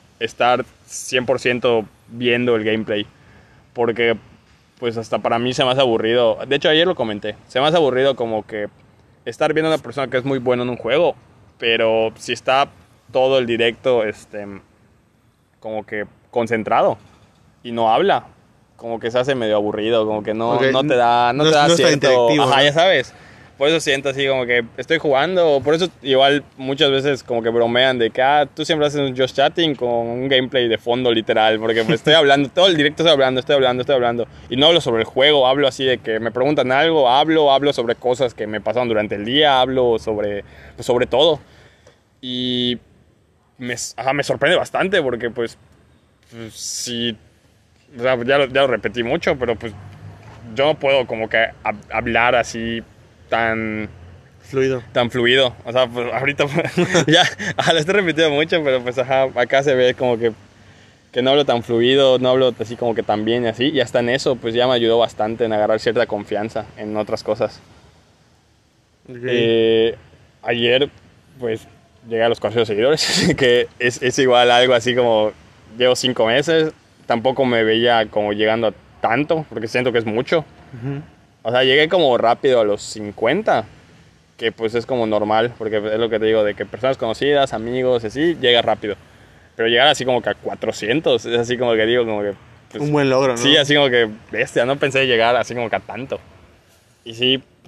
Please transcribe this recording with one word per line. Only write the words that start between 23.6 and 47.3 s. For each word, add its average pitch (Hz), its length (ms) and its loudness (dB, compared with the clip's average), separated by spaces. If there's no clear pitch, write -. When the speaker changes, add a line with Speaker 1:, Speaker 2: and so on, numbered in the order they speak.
Speaker 1:
eso 160 120 2
siento 139 300 -2
así 135 180 -2
como 131 160 0
que 120 220 0
estoy 156 220 -2
jugando, 156 640 2
por 147 100 2
eso 170 140 0
igual 139 420 2
muchas 139 320 0
veces 135 340 0
como 117 180 -4
que 117 60 -2
bromean 120 500 2
de 113 120 0
que, 131 100 -4
"Ah, 143 340 2
tú 156 120 -8
siempre 151 200 0
haces 143 140 -2
un 135 160 -4
just 131 180 -2
chatting 156 400 0
con 120 140 -4
un 120 400 -4
gameplay 127 400 0
de 110 80 0
fondo, 120 340 0
literal", 110 480 2
porque, 113 240 0
pues, 110 180 0
estoy 151 140 2
Speaker 2:
<laughs> 165 80 6
Speaker 1:
hablando, 139 280 2
todo 180 160 2
el 180 100 2
directo 147 260 0
estoy 160 120 4
hablando, 131 260 2
estoy 147 140 0
hablando, 127 260 2
estoy 135 140 -2
hablando. 120 320 -2
Y 123 60 -6
no 143 100 4
hablo 165 160 4
sobre 117 180 0
el 110 60 -2
juego, 135 400 2
hablo 139 200 2
así 131 200 -2
de 127 100 2
que 110 240 -4
me 113 120 -4
preguntan 127 380 0
algo, 147 380 2
hablo, 151 420 2
hablo 139 220 2
sobre 117 220 -2
cosas 123 400 -4
que 110 120 -8
me 107 140 -6
pasaron 117 280 -2
durante 107 260 -2
el 104 100 -8
día, 135 340 2
hablo 127 400 0
sobre, 104 460 -6
pues, 120 100 -14
sobre 123 220 0
todo. 147 340 2
Y 123 560 -4
me, 123 180 -8
ajá, 123 160 -2
me 143 100 -2
sorprende 143 360 0
bastante 175 420 -2
porque, 120 300 -4
pues, 113 260 -8
pues, 113 220 -16
sí, 117 640 -8